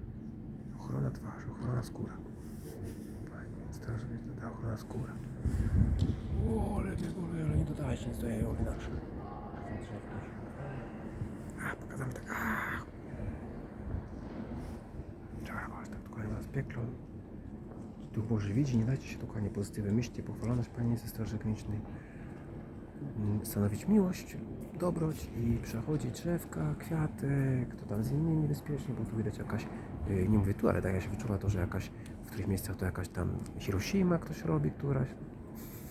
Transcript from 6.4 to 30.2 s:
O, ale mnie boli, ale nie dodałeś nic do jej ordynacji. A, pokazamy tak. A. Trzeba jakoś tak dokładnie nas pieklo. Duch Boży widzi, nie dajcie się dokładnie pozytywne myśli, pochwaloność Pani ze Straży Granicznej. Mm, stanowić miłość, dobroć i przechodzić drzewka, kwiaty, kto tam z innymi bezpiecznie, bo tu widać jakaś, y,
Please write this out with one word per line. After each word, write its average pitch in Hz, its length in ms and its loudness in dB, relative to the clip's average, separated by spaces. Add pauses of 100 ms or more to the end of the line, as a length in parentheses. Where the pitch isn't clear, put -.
O, 110 300 2
ale 196 120 2
mnie 175 160 0 (140)
boli, 165 220 -2
ale 151 140 4
nie 160 80 6
dodałeś 127 420 0
nic 117 100 -2
do 113 100 0
jej 113 180 2
ordynacji. 113 440 0 (2750)
A, - 40 -4
pokazamy - 380 -6
tak. - 180 -8
A. 226 540 -2 (2500)
Trzeba - 180 -4
jakoś - 280 -6
tak 107 140 -8
dokładnie 107 300 -4
nas 107 140 -4
pieklo. 131 340 -2 (1300)
Duch 107 120 0
Boży 104 280 2
widzi, 127 240 6
nie 110 80 6
dajcie 131 220 2
się - 120 -6
dokładnie 101 300 -2
pozytywne 101 420 0
myśli, 120 320 2
pochwaloność 117 460 0
Pani 117 280 2
ze 104 100 -6
Straży 110 300 -2
Granicznej. 107 420 0 (1400)
Mm, 104 280 2
stanowić 104 420 2
miłość, 190 500 6 (420)
dobroć 165 580 0
i 117 260 4
przechodzić 127 480 0
drzewka, 156 680 0
kwiaty, 139 920 2
kto - 140 -8
tam 104 180 2
z 127 80 2
innymi 156 360 6
bezpiecznie, 143 460 0
bo 110 120 0
tu 110 120 -2
widać 107 200 2
jakaś, - 300 -2 (420)
y, 95 200 6